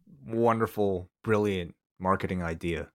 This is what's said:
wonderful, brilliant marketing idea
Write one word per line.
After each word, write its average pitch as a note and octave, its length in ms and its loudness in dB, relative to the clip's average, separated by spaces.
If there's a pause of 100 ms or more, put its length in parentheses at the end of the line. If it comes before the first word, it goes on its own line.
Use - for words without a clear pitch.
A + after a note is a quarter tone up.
(240)
wonderful, A2+ 840 0 (140)
brilliant G#2 500 0 (240)
marketing F#2 460 0
idea E2 500 -4